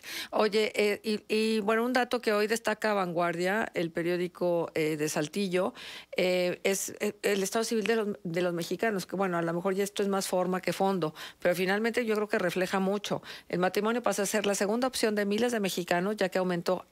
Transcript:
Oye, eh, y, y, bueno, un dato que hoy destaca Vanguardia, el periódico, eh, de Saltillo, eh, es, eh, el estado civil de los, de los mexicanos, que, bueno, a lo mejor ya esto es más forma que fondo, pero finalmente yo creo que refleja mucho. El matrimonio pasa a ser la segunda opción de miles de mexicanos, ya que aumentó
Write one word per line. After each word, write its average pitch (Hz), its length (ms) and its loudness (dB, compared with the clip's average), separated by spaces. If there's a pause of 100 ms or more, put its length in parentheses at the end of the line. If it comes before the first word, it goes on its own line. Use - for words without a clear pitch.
(320)
Oye, 214 440 2
eh, 208 280 2
y, 214 240 -2
y, 220 340 2
bueno, 220 240 2
un 254 80 0
dato 247 280 0
que 220 120 2
hoy 208 140 2
destaca 214 460 0
Vanguardia, 175 800 0
el 170 180 -2
periódico, 175 840 0
eh, 156 220 0
de 151 120 0
Saltillo, 180 640 -2 (420)
eh, 180 480 0
es, - 360 -2
eh, 208 140 -2 (100)
el 196 200 2
estado 226 200 0
civil 220 220 0
de 226 100 2
los, 220 120 0 (160)
de 175 180 -2
los 180 120 0
mexicanos, 180 520 -2
que, - 100 -10
bueno, 185 220 0
a 170 40 0
lo 165 120 0
mejor 180 220 0
ya 196 80 0
esto 196 200 -2
es 202 60 0
más 196 180 0
forma 185 340 0
que 175 120 0
fondo, 190 400 0 (280)
pero 175 140 4
finalmente 214 500 0
yo 220 100 0
creo 208 120 0
que 220 120 0
refleja 185 400 0
mucho. 190 420 0 (280)
El 175 100 0
matrimonio 208 420 2
pasa 208 220 0
a - 20 -2
ser 196 200 0
la 202 100 2
segunda 214 320 0
opción 220 280 0
de 208 100 2
miles 214 260 0
de 233 80 0
mexicanos, 185 580 0
ya 190 120 0
que - 100 -2
aumentó 180 520 0